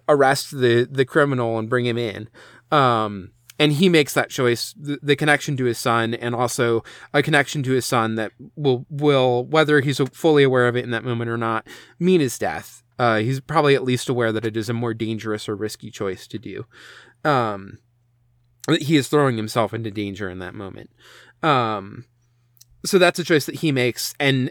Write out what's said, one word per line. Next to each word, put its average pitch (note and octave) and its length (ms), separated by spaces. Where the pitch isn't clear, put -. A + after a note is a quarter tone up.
arrest C#3 420
the, A#2+ 300
the C3+ 160
criminal B2+ 540
and A2 100
bring B2 160
him A#2+ 140
in." G#2+ 300
Um, A2 580
and D3+ 140
he F3 160
makes D#3 260
that B2+ 160
choice, A#2+ 440
the, C#3+ 280
the C#3+ 120
connection D3 420
to B2+ 80
his A#2 120
son, A#2 380
and A#2+ 180
also A#2+ 500
a D3 80
connection C#3+ 400
to C3 120
his B2 120
son A2+ 300
that A2 160
will, C#3 340
will, C3 560
whether D3 360
he's C3+ 180
fully D3+ 280
aware B2+ 260
of A#2+ 80
it B2 80
in A#2+ 60
that A2+ 140
moment A#2 260
or A#2 80
not, A2+ 300
mean F3+ 220
his B2+ 180
death. E2 420
Uh, A#2 220
he's C3 200
probably D3 360
at C3 80
least B2+ 260
aware A#2+ 240
that A2 120
it A2 120
is A2 120
a B2 40
more A#2 200
dangerous A2 540
or G#2+ 80
risky G#2 340
choice F#2+ 380
to A2 100
do. G#2 280
Um, G#2+ 540
he D3+ 200
is C3 100
throwing C#3 300
himself G#2+ 360
into A2+ 160
danger G2+ 400
in F#2 100
that F2+ 140
moment. - 360
Um, A2 600
so G3+ 120
that's F3 220
a E3+ 40
choice D3+ 220
that - 100
he D3+ 160
makes, B2 480
and, C3+ 320